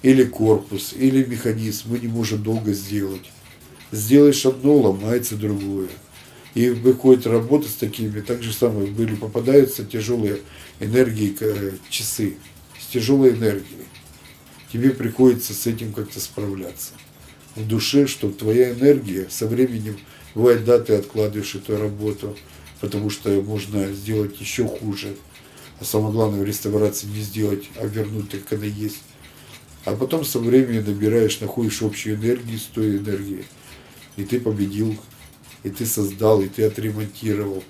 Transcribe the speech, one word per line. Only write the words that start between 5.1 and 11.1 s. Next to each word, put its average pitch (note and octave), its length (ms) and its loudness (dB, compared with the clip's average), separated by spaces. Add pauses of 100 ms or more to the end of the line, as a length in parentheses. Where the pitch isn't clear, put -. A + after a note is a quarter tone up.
другое. G2+ 520 -4 (680)
И A#2+ 160 2
выходит B2 560 6
работа A#2 420 2
с A2+ 60 -8
такими, G#2+ 480 -4
так A#2+ 220 -4
же A2+ 100 -4
самое, G#2+ 320 0
были, A2 300 -2
попадаются A#2+ 680 4
тяжелые G#2+ 580 -4 (380)
энергии, G#2+ 600 0